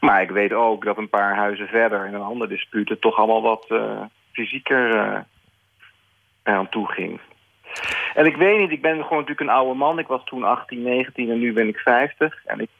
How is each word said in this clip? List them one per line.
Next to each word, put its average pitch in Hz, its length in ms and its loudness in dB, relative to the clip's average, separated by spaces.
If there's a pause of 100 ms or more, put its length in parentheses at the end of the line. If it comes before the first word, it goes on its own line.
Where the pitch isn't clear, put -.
Maar 98 220 6
ik 90 80 -2
weet 101 220 2
ook 110 320 2
dat 104 120 0
een 107 120 -8
paar 101 280 2
huizen 104 320 -2
verder 107 380 2
in 101 80 -10
een 101 60 -6
ander 113 280 -6
dispuut 104 400 -4
het 110 120 -4
toch 110 160 2
allemaal 110 260 4
wat, 110 260 0
eh, 107 320 -2 (320)
fysieker, 123 640 0
eh, 104 220 0 (1200)
eraan 98 260 0
toe 104 240 -4
ging. 85 280 -8 (920)
En 156 120 6
ik 156 100 2
weet 196 220 4
niet, 190 120 2
ik 147 120 -6
ben 160 100 2
gewoon 156 160 -4
natuurlijk 147 320 -2
een 135 160 2
oude 131 180 2
man. 147 240 0
Ik 160 80 -6
was 127 180 -2
toen 127 200 -8
achttien, 120 380 -2
negentien 123 480 -2
en 117 80 0
nu 120 140 0
ben 110 160 2
ik 107 100 -4
vijftig. 143 680 0
En - 160 -6
ik, 113 80 -6 (120)